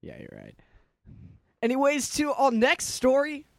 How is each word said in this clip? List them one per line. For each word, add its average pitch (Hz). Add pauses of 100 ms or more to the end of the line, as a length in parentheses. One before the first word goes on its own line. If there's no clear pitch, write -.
Yeah, -
you're -
right. 50 (1080)
Anyways, 269
to 294
our 269
next 240
story. 277 (120)